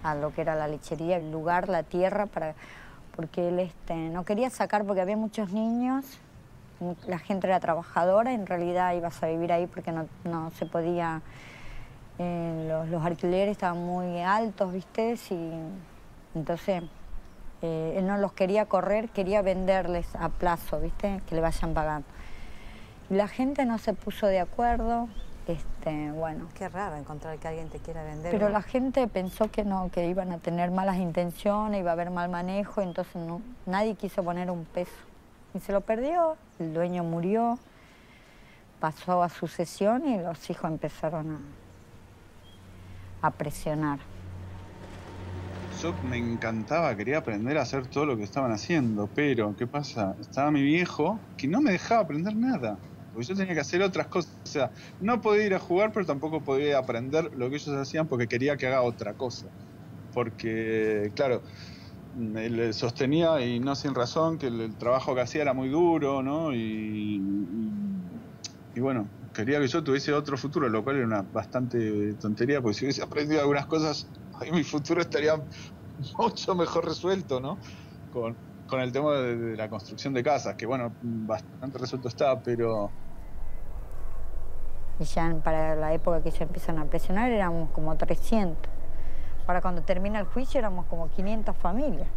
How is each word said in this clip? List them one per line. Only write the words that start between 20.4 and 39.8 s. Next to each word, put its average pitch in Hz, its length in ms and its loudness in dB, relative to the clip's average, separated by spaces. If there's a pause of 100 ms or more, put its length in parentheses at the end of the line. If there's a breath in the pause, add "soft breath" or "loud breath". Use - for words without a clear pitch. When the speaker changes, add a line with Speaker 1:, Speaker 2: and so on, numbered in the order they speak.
Speaker 1:
¿viste? 185 460 -2
Que - 80 -6
le 160 80 2
vayan 165 320 2
pagando. 151 340 0 (1000 loud breath)
Y 190 60 0
la 202 120 2
gente 269 380 0
no 226 140 0
se 208 140 0
puso 202 340 -2
de 190 120 4
acuerdo, 233 720 0 (360)
este, 151 680 -4
bueno. 160 420 -4
Speaker 2:
Qué 185 140 -8
raro 180 260 -6
encontrar 151 420 -10
que 165 120 -8
alguien 160 180 -8
te 151 120 -10
quiera 165 220 -10
vender, 156 300 -6
Speaker 1:
Pero 208 160 4
Speaker 2:
¿no? 202 60 2
Speaker 1:
la 208 80 2
gente 254 480 0
pensó 190 420 -2
que 208 140 -2
no, 190 260 -2
que 175 160 0
iban 180 240 -2
a 170 60 -6
tener 175 340 0
malas 185 240 0
intenciones, 190 840 0
iba 170 100 0
a - 20 2
haber 175 180 -2
mal 175 180 -2
manejo, 190 520 -2
entonces 180 360 -4
no, 170 240 -6 (240)
nadie 202 300 0
quiso 190 280 -4
poner 175 260 -2
un 175 140 -4
peso. 175 300 -6 (600)
Y 190 60 -6
se 196 140 -6
lo 196 80 4
perdió, 311 560 0 (220)
el 160 140 -4
dueño 175 300 0
murió, 202 560 0 (1200 loud breath)
pasó 175 420 0
a 175 60 4
sucesión 202 800 0